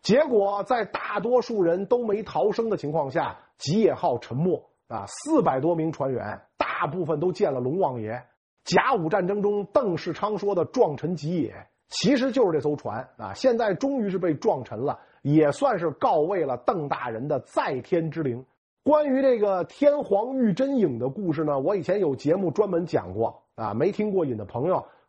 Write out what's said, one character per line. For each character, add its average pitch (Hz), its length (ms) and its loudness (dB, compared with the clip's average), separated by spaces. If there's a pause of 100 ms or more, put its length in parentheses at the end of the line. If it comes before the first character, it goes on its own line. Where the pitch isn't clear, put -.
结 262 220 4
果 202 400 2
在 233 200 0
大 - 360 -6
多 240 200 2
数 214 220 -2
人 175 240 2
都 247 180 2
没 214 180 -2
逃 185 280 0
生 226 180 -2
的 202 80 -2
情 143 140 -6
况 151 200 -2
下， 120 260 -4 (220)
吉 180 220 0
野 175 140 4
号 135 240 0
沉 - 180 -8
没 165 240 0 (280)
啊， 104 180 -8
四 294 360 0
百 135 180 0
多 170 140 2
名 160 180 -2
船 135 180 -4
员 107 300 -6 (160)
大 - 300 -4
部 170 180 -4
分 147 160 -2
都 180 100 0
见 175 220 0
了 131 80 -4
龙 131 180 -2
王 131 220 -2
爷。 110 220 -8 (420)
甲 208 300 4
午 165 140 0
战 190 180 0
争 202 160 -2
中 208 240 0
邓 196 300 2
世 170 160 -6
昌 208 260 -4
说 202 160 -2
的 170 180 2
“撞 180 240 2
沉 170 180 -4
吉 156 280 -2
野”， 107 120 -6 (340)
其 254 280 2
实 247 160 0
就 240 140 4
是 170 60 2
这 151 80 2
艘 147 140 0
船 117 420 -8
啊， 101 180 -10
现 247 220 2
在 220 180 0
终 269 260 -2
于 202 80 -2
是 185 100 -2
被 175 160 0
撞 147 300 0
沉 107 140 -12
了， 135 200 -4 (240)
也 147 300 4
算 233 260 0
是 165 120 -2
告 196 300 2
慰 175 240 0
了 127 140 -4
邓 170 300 -2
大 123 220 -6
人 113 180 -6
的 147 120 0
在 160 400 -4
天 165 300 -2
之 160 120 -6
灵。 127 220 -4 (400)
关 302 220 4
于 269 160 2
这 254 160 4
个 196 260 2
天 285 380 2
皇 226 340 0
玉 233 160 4
真 269 240 0
影 156 220 2
的 123 100 -2
故 170 240 -4
事 156 120 -2
呢， 143 140 0
我 165 180 0
以 175 60 -2
前 196 180 0
有 143 160 0
节 147 180 2
目 190 160 0
专 208 180 2
门 175 180 0
讲 95 260 -2
过 113 300 -2 (120)
啊， 107 200 -6
没 160 180 2
听 214 180 -2
过 190 140 2
瘾 127 120 -4
的 104 80 -8
朋 120 240 -4
友 175 160 0 (240)